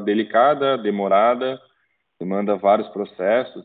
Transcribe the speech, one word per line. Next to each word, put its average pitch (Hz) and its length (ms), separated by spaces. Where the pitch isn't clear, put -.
delicada, 127 720
demorada, 110 840
demanda 101 360
vários 101 340
processos, 98 760